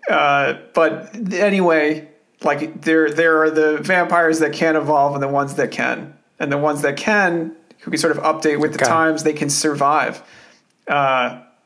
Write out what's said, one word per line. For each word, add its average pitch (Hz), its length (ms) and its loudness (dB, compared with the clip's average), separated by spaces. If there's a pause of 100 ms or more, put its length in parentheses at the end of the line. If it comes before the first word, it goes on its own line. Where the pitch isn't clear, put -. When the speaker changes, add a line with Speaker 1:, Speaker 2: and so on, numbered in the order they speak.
(100)
Speaker 1:
Uh, 143 460 0 (180)
but - 400 0 (180)
anyway, 175 760 0 (360)
like, 147 400 -4
there, 160 280 4
there 160 320 2
are 156 80 2
the 156 280 2
vampires 170 640 2
that 147 120 2
can't 160 240 0
evolve 143 380 2
and 143 80 -4
the 139 60 -2
ones 139 260 -2
that 139 160 -2
can. - 440 -6 (240)
And 143 140 -4
the 143 60 0
ones 147 240 -2
that 143 160 -2
can, 180 580 0 (220)
who - 120 -14
can 151 80 -2
sort 156 160 0
of - 80 -4
update 156 380 0
with 151 140 0
the - 80 -8
Speaker 2:
Okay. 135 100 2
Speaker 1:
times, 160 300 0
they 151 100 2
can 151 160 -4
survive. 143 760 0 (640)
Uh, 131 540 0 (260)